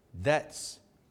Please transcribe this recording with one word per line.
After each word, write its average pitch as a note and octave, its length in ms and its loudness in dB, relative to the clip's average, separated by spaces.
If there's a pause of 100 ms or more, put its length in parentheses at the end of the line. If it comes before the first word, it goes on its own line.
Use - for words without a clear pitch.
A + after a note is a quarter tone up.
(140)
That's - 640 0 (320)